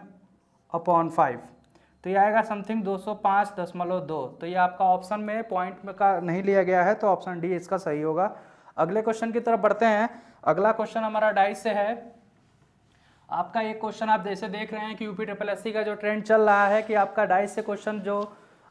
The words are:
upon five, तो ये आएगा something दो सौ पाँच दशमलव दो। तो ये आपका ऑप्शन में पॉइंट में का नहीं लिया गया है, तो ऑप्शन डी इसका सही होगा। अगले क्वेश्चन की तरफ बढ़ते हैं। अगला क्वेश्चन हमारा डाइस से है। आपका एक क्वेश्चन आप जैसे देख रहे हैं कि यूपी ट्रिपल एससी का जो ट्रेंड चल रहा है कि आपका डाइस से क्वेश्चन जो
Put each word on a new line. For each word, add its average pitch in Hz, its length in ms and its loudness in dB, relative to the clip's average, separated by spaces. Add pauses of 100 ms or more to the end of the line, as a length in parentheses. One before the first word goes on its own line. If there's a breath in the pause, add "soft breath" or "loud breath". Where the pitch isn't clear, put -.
(760)
upon 165 360 2
five, 139 260 2 (680 soft breath)
तो 180 60 -6
ये 190 60 0
आएगा 214 260 4
something 214 420 -4
दो 190 140 -2
सौ 214 160 -6
पाँच 202 440 2
दशमलव 175 420 -4
दो। 147 400 -8
तो 165 60 -8
ये 180 80 -6
आपका 180 300 2
ऑप्शन 185 360 0
में 214 280 -6
पॉइंट 185 360 -4
में 196 100 -12
का 196 260 2
नहीं 175 220 -2
लिया 196 200 4
गया 180 200 4
है, 202 120 4
तो 214 120 -2
ऑप्शन 180 340 0
डी 175 160 -2
इसका 175 200 -4
सही 151 260 -4
होगा। 165 340 -2 (400 loud breath)
अगले 185 260 0
क्वेश्चन 226 300 -2
की 233 80 0
तरफ 226 200 0
बढ़ते 208 260 2
हैं। 220 360 0 (220 loud breath)
अगला 190 280 4
क्वेश्चन 214 280 -4
हमारा 214 300 0
डाइस 202 320 0
से 226 80 -2
है। 208 500 -4 (1120 soft breath)
आपका 180 280 -4
एक 220 200 -6
क्वेश्चन 220 280 -6
आप 214 160 2
जैसे 202 240 -6
देख 214 240 -8
रहे 214 120 -8
हैं 214 120 -10
कि 220 100 -8
यूपी 208 180 -6
ट्रिपल 208 240 -6
एससी 202 240 -4
का 214 100 -2
जो 208 120 -4
ट्रेंड 208 280 -2
चल 220 180 6
रहा 202 260 6
है 214 160 4
कि 214 120 -4
आपका 202 300 2
डाइस 196 300 2
से 220 80 -4
क्वेश्चन 214 380 -6
जो 202 360 -4 (340 soft breath)